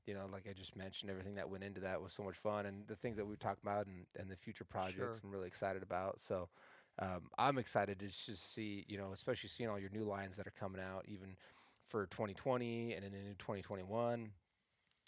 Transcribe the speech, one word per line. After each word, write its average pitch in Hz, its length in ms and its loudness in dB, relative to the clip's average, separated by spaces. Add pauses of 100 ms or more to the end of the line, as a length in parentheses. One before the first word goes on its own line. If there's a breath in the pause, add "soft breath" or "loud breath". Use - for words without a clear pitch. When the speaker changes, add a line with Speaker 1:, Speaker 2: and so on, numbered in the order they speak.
Speaker 1:
you 101 80 -2
know, 98 160 -2
like 98 180 -8
I 101 40 -4
just 95 240 -8
mentioned, 95 340 -4
everything 95 240 -2
that 95 160 0
went 95 140 -2
into 98 160 -4
that 92 200 2
was 98 120 -4
so 107 100 -2
much 95 140 -2
fun, 104 300 2
and 101 200 -4
the 107 80 -6
things 113 220 -2
that 104 100 0
we've 104 140 -6
talked 98 220 2
about 104 240 2
and, 92 200 -10 (100)
and 92 140 -4
the 95 60 -6
future - 280 -8
projects 95 320 0
Speaker 2:
Sure. 113 280 0
Speaker 1:
I'm 98 80 -6
really 95 160 -2
excited 95 340 2
about. 95 380 0
So, 90 280 2 (520 loud breath)
um, 92 280 2 (100)
I'm 131 200 8
excited 101 400 4
to 101 80 -4
just - 480 -2
see, 104 320 -2
you 101 120 -4
know, 98 120 -2
especially 107 380 0
seeing 117 200 0
all 104 120 2
your 98 100 -2
new 107 140 0
lines 98 320 0
that 101 100 -4
are 104 60 -8
coming 95 280 -2
out, 95 280 -2
even 95 280 -8 (460 loud breath)
for 101 240 2
twenty 104 280 0
twenty 117 580 4
and 95 120 -2
in 98 80 -4
a 98 80 -6
new 101 180 -6
twenty 98 240 -2
twenty-one. 110 680 2 (760)